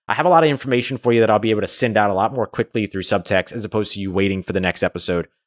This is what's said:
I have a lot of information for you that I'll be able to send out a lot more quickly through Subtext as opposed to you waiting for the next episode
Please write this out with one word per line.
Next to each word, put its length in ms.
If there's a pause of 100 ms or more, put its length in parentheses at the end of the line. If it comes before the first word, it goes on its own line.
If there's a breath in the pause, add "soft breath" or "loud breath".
I 80
have 100
a 40
lot 140
of 60
information 480
for 160
you 60
that 100
I'll 80
be 140
able 100
to 60
send 280
out 140
a 40
lot 200
more 140
quickly 400
through 160
Subtext 500
as 100
opposed 300
to 80
you 100
waiting 300
for 100
the 80
next 220
episode 460 (200)